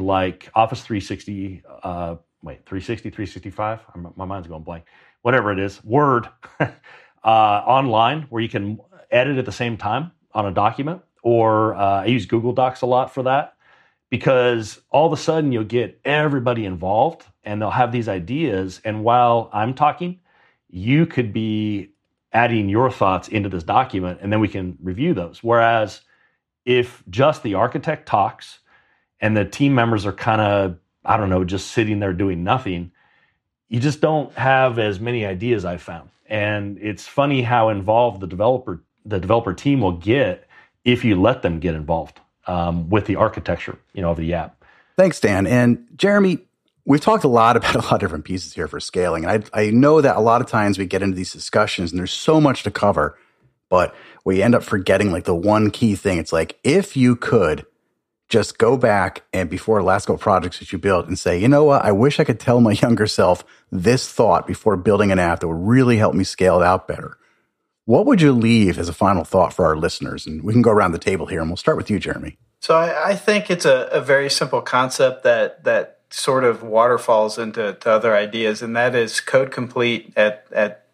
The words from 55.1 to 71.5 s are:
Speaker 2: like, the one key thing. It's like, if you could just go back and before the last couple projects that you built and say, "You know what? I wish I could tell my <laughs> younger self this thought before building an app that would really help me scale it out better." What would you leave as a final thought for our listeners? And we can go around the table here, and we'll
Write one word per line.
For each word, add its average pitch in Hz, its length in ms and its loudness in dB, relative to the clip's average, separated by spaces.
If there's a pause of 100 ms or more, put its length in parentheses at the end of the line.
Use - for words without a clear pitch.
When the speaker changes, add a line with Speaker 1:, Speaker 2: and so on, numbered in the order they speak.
Speaker 2:
like, 87 140 -4
the 92 100 0
one 104 360 2
key 107 240 0
thing. 95 220 -2
It's 80 160 -6
like, 82 300 -2
if 170 340 0
you 123 180 4
could 90 500 0 (640)
just - 300 -2
go 120 200 4
back 101 460 0 (100)
and 92 160 -2
before 101 300 0
the 90 60 0
last 95 200 2
couple - 120 0
projects 92 420 0
that - 120 -16
you 98 60 -8
built 85 280 0
and 87 140 -8
say, 90 180 0
"You 107 120 2
know 147 160 6
what? 143 180 4
I 104 80 2
wish 117 280 2
I 160 40 4
could 123 160 -2
tell 120 220 2
my 110 100 6
<laughs> - 100 0
younger 113 260 2
self 104 360 2 (280)
this 101 400 0
thought 98 360 2
before 92 300 0
building 101 340 2
an 92 80 2
app 85 220 0
that 87 80 -4
would 85 180 -4
really 120 300 4
help 104 180 2
me 95 80 2
scale 90 380 2
it 87 40 4
out 92 220 2
better." - 300 -12 (680)
What 147 200 4
would 247 160 4
you 147 100 6
leave 113 480 4
as 85 80 -4
a 85 60 -8
final 95 320 0
thought 87 280 2
for 92 120 0
our 80 100 2
listeners? 73 520 -6
And 78 160 -10
we 104 100 -4
can 120 80 4
go 113 100 6
around 101 220 2
the 82 60 -6
table 98 260 -2
here, 85 160 -6
and 80 80 -4
we'll 85 80 -6